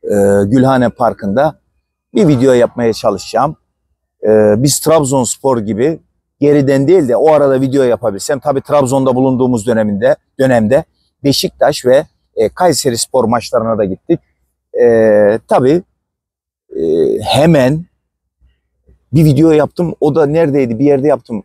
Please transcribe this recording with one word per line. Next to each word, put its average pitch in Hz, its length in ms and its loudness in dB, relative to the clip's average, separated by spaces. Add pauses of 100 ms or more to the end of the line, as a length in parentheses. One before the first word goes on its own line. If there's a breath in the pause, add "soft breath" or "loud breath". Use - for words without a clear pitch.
E, 104 120 -4 (300)
Gülhane 127 440 2
Parkı'nda 117 680 -4 (540)
bir 220 140 2
video 131 260 2
yapmaya 117 400 0
çalışacağım. 113 640 -4 (680)
E, 107 340 2
biz 135 220 0
Trabzonspor 135 760 -2
gibi 113 420 -4 (400)
geriden 139 480 2
değil 170 200 2
de 120 80 0
o 139 160 2
arada 139 300 2
video 135 220 0
yapabilsem. 117 560 -4
Tabii 135 220 -4
Trabzon'da 135 540 0
bulunduğumuz 127 520 -2
döneminde, 110 480 0 (240)
dönemde 131 440 2 (400)
Beşiktaş 139 600 -2
ve, 135 200 2 (300)
e, 107 140 0
Kayserispor 131 760 -2
maçlarına 113 540 -2
da 104 80 -2
gittik. 95 340 -4 (640)
E, 110 640 2
tabii, 165 360 0 (920)
e, - 60 -6 (400)
hemen 147 640 0 (1300)
bir 123 120 4
video 156 260 4
yaptım. 151 480 -2
O 143 160 0
da 156 100 2
neredeydi? 139 540 -2
Bir 135 60 0
yerde 143 220 2
yaptım. 120 380 -4